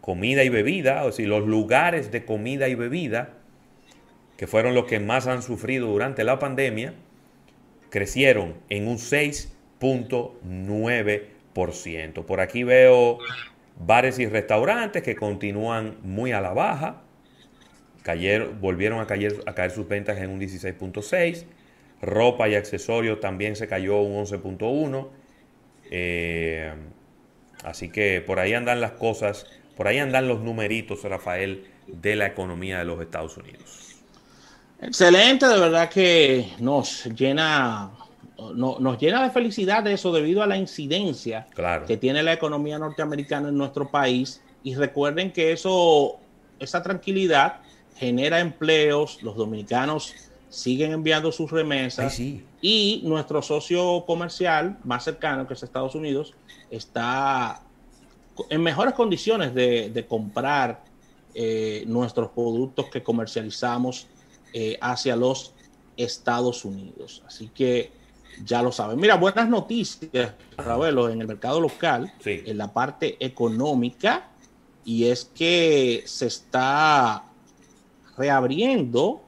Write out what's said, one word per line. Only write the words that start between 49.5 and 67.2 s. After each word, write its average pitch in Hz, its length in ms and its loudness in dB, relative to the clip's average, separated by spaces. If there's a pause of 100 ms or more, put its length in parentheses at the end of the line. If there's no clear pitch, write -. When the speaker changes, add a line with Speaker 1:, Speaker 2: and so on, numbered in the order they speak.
Speaker 2:
siguen 139 440 -2
enviando 156 380 2
sus 156 200 -6
remesas 139 600 -2
Speaker 1:
Ay, - 40 -8
sí. 123 280 -8 (160)
Speaker 2:
y 208 440 2
nuestro 156 360 -2
socio 175 640 0
comercial 170 800 -2
más 123 200 -4
cercano, 139 420 -4
que 127 80 -10
es - 80 -14
Estados 131 320 -6
Unidos, 151 400 -4 (360)
está 123 880 -2 (760)
co-, - 140 -8
en 156 140 0
mejores 180 320 2
condiciones 208 600 0
de, 120 360 2
de 113 160 -6
comprar, 117 760 -2 (520)
eh, 110 520 -4
nuestros 117 440 -2
productos 123 560 -2
que - 160 -8
comercializamos, 120 1040 -4 (440)
eh, 110 280 -4
hacia 123 340 -2
los 127 400 0 (420)
Estados 120 680 -2
Unidos. - 600 -14